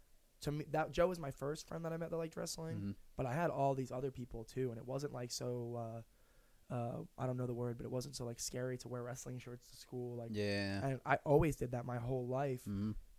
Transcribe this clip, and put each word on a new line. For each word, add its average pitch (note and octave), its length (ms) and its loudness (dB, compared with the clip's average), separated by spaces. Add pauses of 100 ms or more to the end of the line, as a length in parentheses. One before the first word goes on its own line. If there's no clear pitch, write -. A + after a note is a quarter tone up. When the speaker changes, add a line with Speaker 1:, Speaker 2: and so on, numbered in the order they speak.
(420)
Speaker 1:
to D3 100 2
me, D3+ 200 -2
that, D#3 200 2
Joe E3+ 160 6
was F3+ 120 -2
my C#3+ 120 -2
first C#3+ 360 -4
friend E3 180 -4
that D#3+ 80 -2
I E3 40 -2
met E3 120 -4
that E3 80 0
liked E3 180 -4
wrestling, E3 420 -4
Speaker 2:
Mm-hmm. G3+ 140 -2 (240)
Speaker 1:
but C3+ 100 0
I A#2+ 80 0
had E3 160 4
all C#3 260 4
these C3 160 -2
other B2+ 200 0
people A#2+ 320 -8
too, B2+ 260 0
and A2+ 80 -4
it A2+ 80 -10
wasn't, C#3 280 -2
like, B2 180 -6
so, B2 440 -2
uh, - 1000 -10
uh, A#2+ 300 0 (140)
I C3 100 0
don't B2+ 100 0
know B2 80 0
the B2 80 0
word, A#2+ 240 0
but - 80 -6
it - 60 -4
wasn't B2+ 240 -2
so, B2 100 -4
like, A#2+ 140 -4
scary B2+ 400 -2
to - 100 -12
wear B2 140 -4
wrestling B2+ 340 -6
shirts B2 320 -10
to - 80 -18
school, B2 400 -4
like, A#2 160 -6
Speaker 2:
Yeah. G2+ 520 2
Speaker 1:
and C3+ 200 2
I - 180 6
always D3+ 320 8
did B2 160 -2
that B2 140 -2
my B2 120 -2
whole B2 300 0
life, B2+ 380 2
Speaker 2:
Mm-hmm. G#2 260 0 (280)